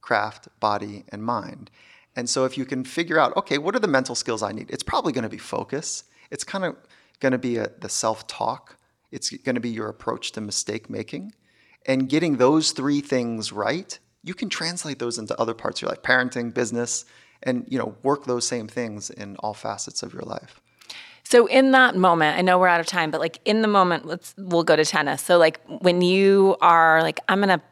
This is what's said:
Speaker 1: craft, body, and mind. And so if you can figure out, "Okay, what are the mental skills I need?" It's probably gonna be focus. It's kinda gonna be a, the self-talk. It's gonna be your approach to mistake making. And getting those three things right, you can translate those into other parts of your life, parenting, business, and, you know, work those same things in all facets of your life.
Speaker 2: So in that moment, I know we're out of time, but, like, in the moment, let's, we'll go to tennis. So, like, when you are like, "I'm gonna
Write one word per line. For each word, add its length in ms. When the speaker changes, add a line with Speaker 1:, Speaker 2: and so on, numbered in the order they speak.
Speaker 1:
craft, 460
body, 480
and 160
mind. 460
And 140
so 140
if 120
you 80
can 200
figure 340
out, 180
"Okay, 220
what 160
are 60
the 80
mental 260
skills 280
I 100
need?" 180
It's 140
probably 280
gonna 160
be 100
focus. 680
It's 140
kinda 320
gonna 180
be 180
a, 140
the 80
self-talk. 880
It's 200
gonna 300
be 100
your 180
approach 440
to 80
mistake 500
making. 440
And 220
getting 280
those 360
three 280
things 520
right, 460
you 120
can 140
translate 500
those 200
into 220
other 140
parts 240
of 40
your 80
life, 120
parenting, 520
business, 500
and, 260
you 100
know, 240
work 220
those 220
same 220
things 420
in 260
all 160
facets 500
of 120
your 80
life. 380
Speaker 2:
So 220
in 260
that 220
moment, 440
I 20
know 180
we're 100
out 120
of 60
time, 240
but, 100
like, 240
in 160
the 80
moment, 380
let's, 320
we'll 260
go 120
to 80
tennis. 360
So, 160
like, 240
when 180
you 640
are 400
like, 260
"I'm 120
gonna 320